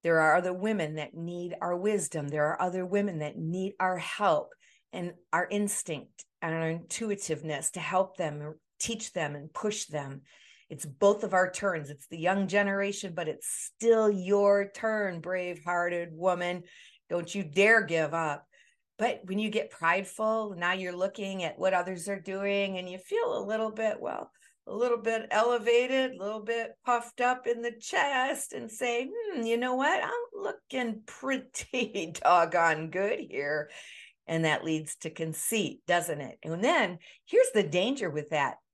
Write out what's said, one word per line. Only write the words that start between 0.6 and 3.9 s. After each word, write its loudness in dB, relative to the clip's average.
that -8
need -8
our -2
wisdom. 0
There 2
are 0
other 0
women 0
that -6
need -4
our 0